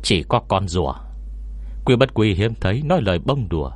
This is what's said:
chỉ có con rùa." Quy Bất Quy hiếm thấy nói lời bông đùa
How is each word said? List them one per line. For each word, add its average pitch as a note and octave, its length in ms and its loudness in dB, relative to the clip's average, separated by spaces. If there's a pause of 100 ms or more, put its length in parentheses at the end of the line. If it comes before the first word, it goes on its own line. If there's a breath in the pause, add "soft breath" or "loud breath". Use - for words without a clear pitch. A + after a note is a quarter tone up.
chỉ E2+ 200 2
có A#2+ 160 2 (100)
con F#2+ 180 2
rùa." D#2+ 260 0 (920 loud breath)
Quy B2+ 100 6
Bất A#2+ 180 -2
Quy G#2+ 200 4
hiếm G#2+ 280 2
thấy G#2 240 0
nói E3 160 2
lời F#2 240 2
bông B2+ 240 0
đùa D2 260 -2